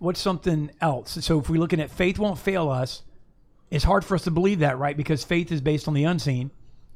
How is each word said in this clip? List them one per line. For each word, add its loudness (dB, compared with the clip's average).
what's -2
something -2
else? -2
So 2
if -2
we're 2
looking 2
at -6
faith 0
won't 0
fail 0
us, -4
it's 0
hard 4
for 0
us -2
to 0
believe 4
that, 2
right? -2
Because 0
faith 0
is 0
based 0
on 0
the 4
unseen 0